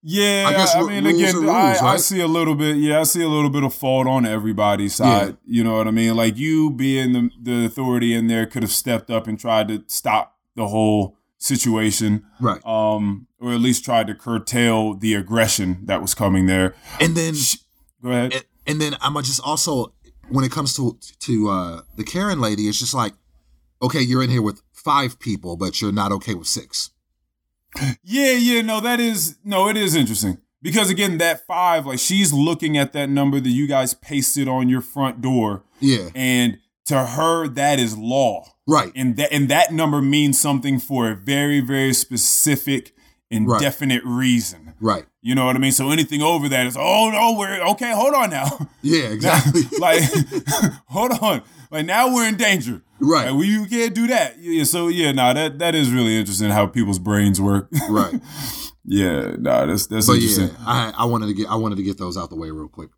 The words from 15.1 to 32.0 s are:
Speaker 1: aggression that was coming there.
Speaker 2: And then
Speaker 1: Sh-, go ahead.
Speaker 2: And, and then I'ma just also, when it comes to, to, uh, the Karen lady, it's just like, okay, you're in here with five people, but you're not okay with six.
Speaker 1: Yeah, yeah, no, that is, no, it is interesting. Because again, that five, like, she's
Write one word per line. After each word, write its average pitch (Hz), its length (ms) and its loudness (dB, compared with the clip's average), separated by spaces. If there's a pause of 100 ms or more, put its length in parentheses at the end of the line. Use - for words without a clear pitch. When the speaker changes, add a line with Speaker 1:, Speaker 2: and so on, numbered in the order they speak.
Speaker 1:
aggression 98 680 0
that 98 180 -2
was 98 120 -2
coming 95 320 2
there. 92 280 2 (260)
Speaker 2:
And 165 160 2
then 165 180 -2
Speaker 1:
Sh-, 139 220 -2 (460)
go 123 80 -6
ahead. 127 220 0
Speaker 2:
And, 131 120 -6 (220)
and 151 140 -2
then 147 200 -2
I'ma 147 220 -2
just 135 180 -4
also, 143 520 -2 (360)
when 131 160 0
it 127 60 -2
comes 143 260 -4
to, 123 220 -4 (220)
to, 107 280 0
uh, 90 320 -4 (160)
the 107 80 -8
Karen 185 360 -4
lady, 104 280 -2
it's 101 120 -2
just 120 140 -6
like, 117 200 -2 (680)
okay, 127 200 -2
you're 127 220 0
in 127 80 0
here 120 120 2
with 104 200 -4 (100)
five 139 480 -2
people, 95 360 -6
but 92 240 -6
you're 104 120 -2
not 101 200 0
okay 101 220 -6
with 82 140 -10
six. - 420 -8 (1120)
Speaker 1:
Yeah, 262 280 2
yeah, 240 280 4
no, 220 200 -2
that 240 200 0
is, 202 440 -2
no, 196 240 2
it 214 80 0
is 196 180 0
interesting. 107 440 0 (220)
Because 190 300 0
again, 185 280 -2
that 170 280 -2
five, 170 400 0
like, 131 120 -6
she's 190 340 2